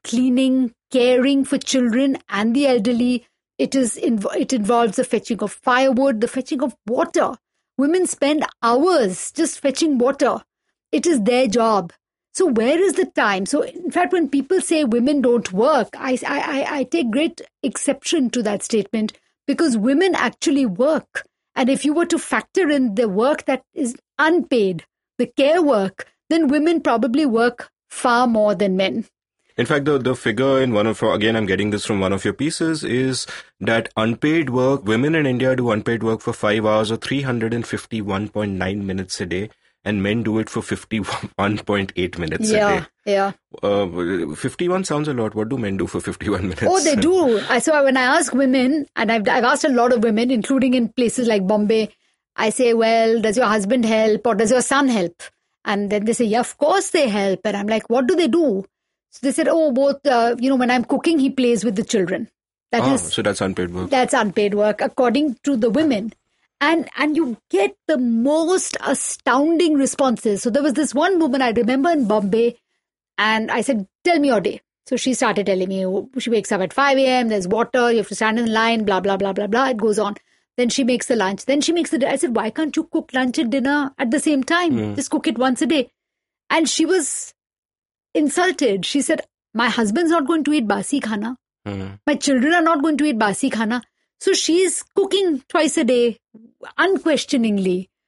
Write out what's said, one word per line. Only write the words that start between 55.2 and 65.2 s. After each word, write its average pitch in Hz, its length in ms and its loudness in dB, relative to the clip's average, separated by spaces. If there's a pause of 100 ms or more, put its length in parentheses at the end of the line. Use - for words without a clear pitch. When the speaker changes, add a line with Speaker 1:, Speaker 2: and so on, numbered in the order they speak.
Speaker 1:
And 202 260 -2
then 208 140 -2
they 226 80 0
say, 240 120 0
"Yeah, 214 140 0
of - 180 -4
course 370 340 0
they 285 180 2
help." 196 340 -2
And 208 140 -2
I'm 202 100 -4
like, 220 220 -2
"What 247 180 0
do 359 80 2
they 330 140 2
do?" 226 360 2 (480)
So - 140 -4
they 269 60 0
said, 311 160 0
"Oh, 320 240 2
both, 277 340 0
uh, 240 320 2
you 254 100 0
know, 269 60 2
when 247 160 2
I'm 247 140 2
cooking, 320 340 0
he 269 100 2
plays 240 360 0
with 220 100 -2
the 220 80 -2
children." 202 460 -2 (420)
That 233 120 0
Speaker 2:
Ah, 269 100 4
Speaker 1:
is, - 200 -4
Speaker 2:
so 220 80 -2
that's 202 200 0
unpaid 185 320 -2
work. 90 160 -6
Speaker 1:
that's 254 240 0
unpaid 208 400 0
work, 208 260 0
according 254 640 0